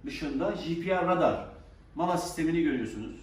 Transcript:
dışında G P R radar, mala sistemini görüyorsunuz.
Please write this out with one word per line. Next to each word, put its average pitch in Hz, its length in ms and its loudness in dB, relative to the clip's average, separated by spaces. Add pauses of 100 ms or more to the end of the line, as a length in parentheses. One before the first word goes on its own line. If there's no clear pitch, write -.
dışında 151 480 -2 (140)
G 170 140 -2
P 185 80 -2
R 180 180 4
radar, 165 380 4 (500)
mala 175 220 2
sistemini 165 460 0
görüyorsunuz. 117 600 -2